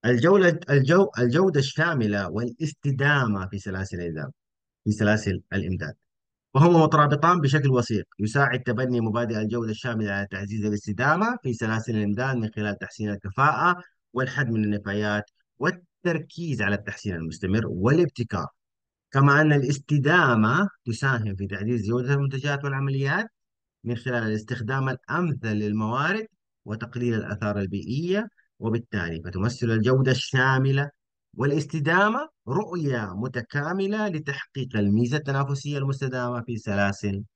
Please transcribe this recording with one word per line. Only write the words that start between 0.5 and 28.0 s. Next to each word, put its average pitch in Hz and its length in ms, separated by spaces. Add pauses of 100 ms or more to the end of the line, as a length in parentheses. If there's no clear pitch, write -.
الجو-، 143 400 (100)
الجودة 143 400
الشاملة 120 680
والاستدامة 123 1160
في 98 120
سلاسل 92 420
الإمداد، 78 300 (520)
في 107 80
سلاسل 104 500 (120)
الإمداد، 87 400 (600)
وهما 165 300
مترابطان 151 580
بشكل 139 280
وثيق. 117 360 (140)
يساعد 123 440
تبني 123 380
مبادئ 110 360
الجودة 110 340
الشاملة 110 400
على 101 200
تعزيز 101 340
الاستدامة 139 760
في 127 100
سلاسل 110 420
الإمداد 107 400
من 110 200
خلال 104 220
تحسين - 320
الكفاءة 139 720 (320)
والحد 127 360
من 110 140
النفايات 104 600 (360)
والتركيز 165 1040
على 101 140
التحسين 101 400
المستمر 85 520
والابتكار، 110 800 (640)
كما 139 300
أن 151 120
الاستدامة 139 1160 (160)
تساهم 110 500
في 98 120
تعزيز 104 400
جودة 123 260
المنتجات 139 500
والعمليات 139 640 (580)
من 117 120
خلال 120 280
الاستخدام 110 640
الأمثل 131 640
للموارد 113 760 (380)
وتقليل 117 480
الآثار 104 460
البيئية، 143 680 (320)